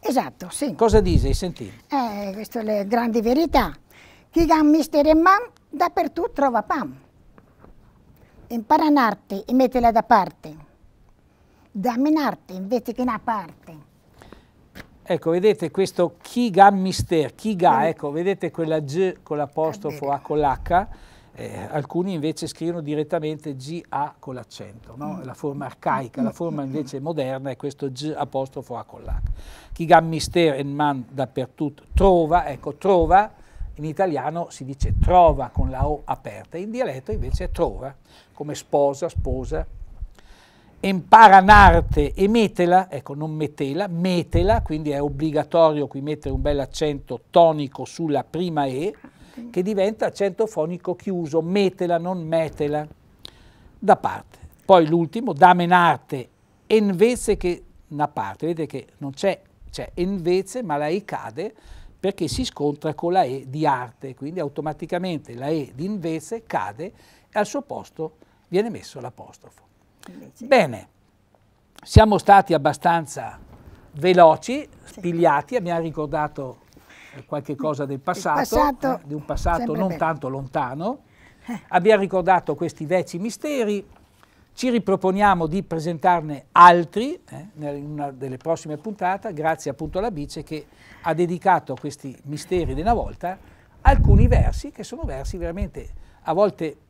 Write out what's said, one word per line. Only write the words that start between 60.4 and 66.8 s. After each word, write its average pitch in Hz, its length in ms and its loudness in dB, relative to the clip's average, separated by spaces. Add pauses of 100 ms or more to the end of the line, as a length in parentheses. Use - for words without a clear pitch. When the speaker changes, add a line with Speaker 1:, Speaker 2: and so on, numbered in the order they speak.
Speaker 2:
ma 156 120 -4
la 147 120 -4
E 202 160 -4
cade 135 500 -12 (460)
perché 190 260 -4
si - 180 -4
scontra 147 500 -6
con 170 180 -4
la 185 100 2
E 135 240 -4
di 147 180 -6
arte, 127 520 -4
quindi 165 240 -10
automaticamente 156 920 -8
la 123 120 -10
E 151 300 -4
di 147 80 -10
invece 185 580 -8
cade 110 440 -8